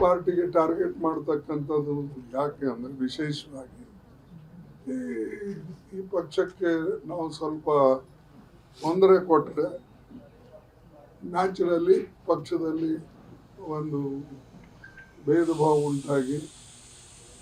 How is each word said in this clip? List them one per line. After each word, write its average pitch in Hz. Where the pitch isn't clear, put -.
ಪಾರ್ಟಿಗೆ 180
ಟಾರ್ಗೆಟ್ 165
ಮಾಡ್ತಕ್ಕಂಥದ್ದು 147
ಯಾಕೆ 143
ಅಂದ್ರೆ 123
ವಿಶೇಷವಾಗಿ 135
ಈ, -
ಈ 190
ಪಕ್ಷಕ್ಕೆ 170
ನಾವು 160
ಸ್ವಲ್ಪ 156
ತೊಂದರೆ 185
ಕೊಟ್ರೆ 151
ನ್ಯಾಚುರಲಿ 175
ಪಕ್ಷದಲ್ಲಿ 160
ಒಂದು 147
ಭೇದ 160
ಭಾವ 151
ಉಂಟಾಗಿ 143